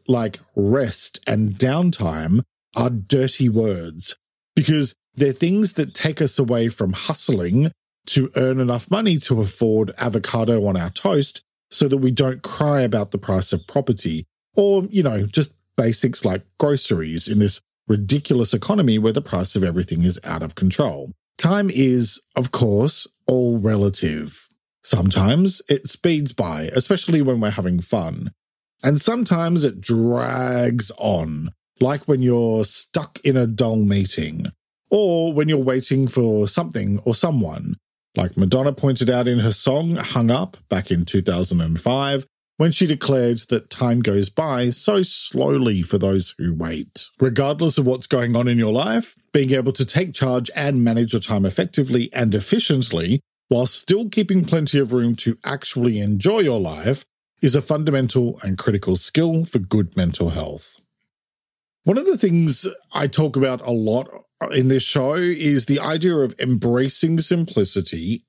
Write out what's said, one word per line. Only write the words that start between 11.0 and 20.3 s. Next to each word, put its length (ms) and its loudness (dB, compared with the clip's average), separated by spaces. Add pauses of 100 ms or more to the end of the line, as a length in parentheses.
so 160 0
that 100 2
we 140 2
don't 300 0
cry 400 0
about 300 0
the 60 -6
price 360 -2
of 140 -4
property 580 -2 (320)
or, 320 4
you 140 2
know, 220 0
just 280 -2 (220)
basics 480 -2
like 220 -4 (120)
groceries 720 -2
in 120 2
this 200 0 (300)
ridiculous 640 0
economy 440 2
where 140 2
the 100 -2
price 320 -4
of 120 0
everything 380 -2
is 200 2
out 180 -6